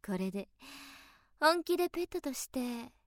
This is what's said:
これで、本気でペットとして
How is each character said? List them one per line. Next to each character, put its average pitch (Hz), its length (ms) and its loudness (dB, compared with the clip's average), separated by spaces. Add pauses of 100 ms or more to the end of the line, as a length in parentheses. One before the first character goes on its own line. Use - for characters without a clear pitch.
こ 190 140 -4
れ 190 120 -2
で、 196 200 -8 (880)
本 320 240 6
気 349 120 4
で 349 120 4
ペ 339 140 -2
ッ 359 60 -4
ト - 120 -4
と 277 140 -4
し - 160 -6
て 240 420 -4 (140)